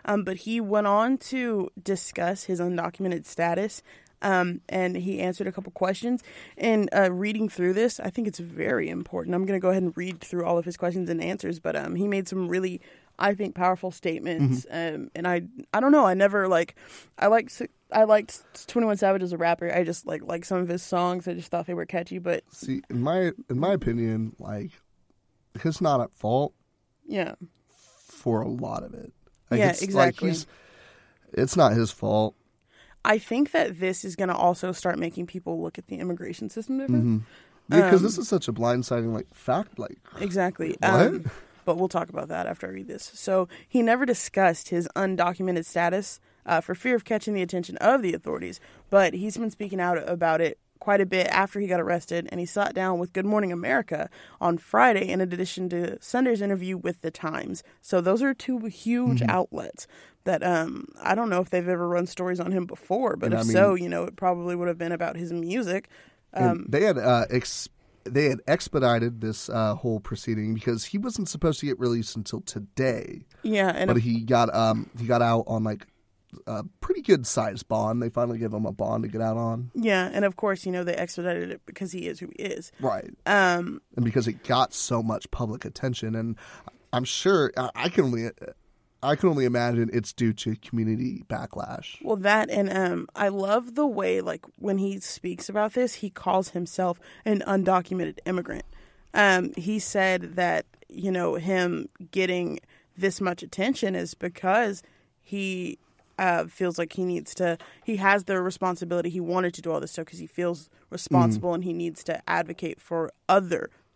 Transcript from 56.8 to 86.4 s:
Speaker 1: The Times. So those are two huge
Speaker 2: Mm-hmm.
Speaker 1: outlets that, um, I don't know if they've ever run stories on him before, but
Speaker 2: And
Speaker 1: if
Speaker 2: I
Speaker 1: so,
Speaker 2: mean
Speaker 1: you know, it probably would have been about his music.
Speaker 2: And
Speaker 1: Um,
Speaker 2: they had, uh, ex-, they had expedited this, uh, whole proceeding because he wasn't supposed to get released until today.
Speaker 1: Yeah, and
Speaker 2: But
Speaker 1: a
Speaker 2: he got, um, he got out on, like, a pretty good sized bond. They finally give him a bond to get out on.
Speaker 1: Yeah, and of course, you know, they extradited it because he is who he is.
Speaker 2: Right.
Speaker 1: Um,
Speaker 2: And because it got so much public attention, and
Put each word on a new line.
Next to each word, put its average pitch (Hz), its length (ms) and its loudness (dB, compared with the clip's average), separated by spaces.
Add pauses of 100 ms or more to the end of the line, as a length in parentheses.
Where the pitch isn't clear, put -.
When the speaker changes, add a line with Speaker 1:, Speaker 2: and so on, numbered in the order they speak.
Speaker 1:
The 165 100 -4
Times. - 520 -8 (180)
So 185 220 2
those 190 200 4
are 269 120 2
two 254 320 -4
huge 233 540 0
Speaker 2:
Mm-hmm. 220 100 2
Speaker 1:
outlets - 560 -4 (380)
that, 185 180 0
um, 160 460 -2 (140)
I - 120 2
don't 226 160 0
know 180 100 2
if 185 80 -2
they've 180 180 0
ever 175 220 0
run 175 180 0
stories 180 340 -4
on 180 120 -2
him 180 140 0
before, 220 500 -2
but - 160 -4
Speaker 2:
And - 20 2
Speaker 1:
if 113 60 2
Speaker 2:
I - 40 0
Speaker 1:
so, 196 300 6
Speaker 2:
mean 180 100 -2
Speaker 1:
you 175 40 -4
know, 175 160 -2
it - 120 -10
probably 175 380 -2
would 175 140 -2
have 170 100 -2
been 170 140 -4
about 170 240 -4
his 170 160 -8
music. 180 560 -2 (460)
Speaker 2:
And - 160 4
Speaker 1:
Um, - 180 -2
Speaker 2:
they 143 140 4
had, 190 160 4
uh, 117 320 4
ex-, - 380 -2 (360)
they 143 240 2
had 131 180 0
expedited 120 760 2
this, 110 260 -6
uh, 110 280 0
whole 110 240 -2
proceeding 107 520 -4
because 113 340 -2
he - 120 -4
wasn't 220 320 -4
supposed 160 300 0
to 143 60 -4
get 143 120 -2
released 117 380 0
until 113 260 -6
today. - 800 -4 (180)
Speaker 1:
Yeah, 202 320 2
and 190 140 0
Speaker 2:
But 120 100 4
Speaker 1:
a - 20 4
Speaker 2:
he 117 200 2
got, 117 340 4
um, 113 440 2
he 117 80 -4
got 120 160 4
out 117 240 4
on, 113 180 0
like, 107 220 -4 (600)
a 104 180 -6 (160)
pretty 370 220 -2
good 156 240 6
sized - 420 -2
bond. 110 340 0
They 117 60 -2
finally 120 300 -2
give 113 140 -2
him 110 140 -2
a 107 60 -2
bond 110 320 -2
to 110 40 -4
get 110 120 -6
out 113 160 0
on. 117 380 -4
Speaker 1:
Yeah, 202 380 2
and 208 120 0
of 196 120 0
course, 196 300 -2
you 185 60 -4
know, 180 120 -4
they 170 100 -2
extradited 175 560 -4
it - 160 -12
because - 260 -10
he 175 140 -8
is 170 140 -8
who 180 60 -12 (100)
he - 60 -10
is. 185 380 -8
Speaker 2:
Right. 110 300 -4 (160)
Speaker 1:
Um, 180 540 2 (160)
Speaker 2:
And 120 80 2
because 117 240 2
it 110 160 -8
got 127 300 2
so 117 280 -2
much 110 280 -4
public 113 340 -6
attention, 110 500 -4
and 113 220 -4 (560)